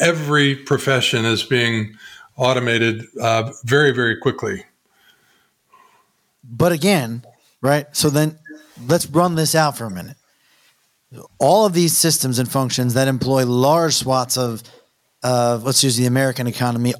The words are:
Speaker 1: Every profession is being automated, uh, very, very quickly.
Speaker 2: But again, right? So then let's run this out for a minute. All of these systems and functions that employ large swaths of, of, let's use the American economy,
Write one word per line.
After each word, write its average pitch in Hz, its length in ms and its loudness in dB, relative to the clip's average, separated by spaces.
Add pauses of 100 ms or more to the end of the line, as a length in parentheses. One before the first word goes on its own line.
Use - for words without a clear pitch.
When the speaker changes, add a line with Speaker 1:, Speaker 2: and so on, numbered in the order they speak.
Speaker 1:
Every 147 540 2
profession 127 680 -2
is 113 180 0
being 117 520 -2 (420)
automated, 117 680 0 (160)
uh, 113 320 0 (120)
very, 139 280 4
very 117 240 -2
quickly. 104 480 -4 (1800)
Speaker 2:
But 131 300 0
again, 135 520 0 (360)
right? 143 320 0
So - 160 0
then 156 300 0 (480)
let's 165 200 2
run 170 280 2
this 160 220 0
out 156 200 2
for 117 80 -10
a 110 60 -8
minute. 104 260 -12 (1200)
All 196 280 4
of 185 60 0
these 170 260 2
systems 135 400 0
and 127 100 0
functions 123 460 -2
that 135 140 2
employ 131 360 0
large 139 500 2
swaths 127 420 -2
of, 117 260 -4 (600)
of, 120 420 0
let's 139 180 0
use 127 140 0
the 123 100 2
American 127 400 0
economy, 120 540 -2